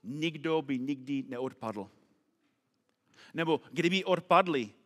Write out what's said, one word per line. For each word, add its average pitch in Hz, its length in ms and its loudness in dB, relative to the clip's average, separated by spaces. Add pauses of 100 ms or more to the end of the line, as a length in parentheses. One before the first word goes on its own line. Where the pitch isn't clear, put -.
nikdo 156 580 -4
by 139 180 -2
nikdy 135 440 -4
neodpadl. 117 680 -8 (1400)
Nebo 160 280 2 (100)
kdyby 180 320 2
odpadli 170 720 4 (120)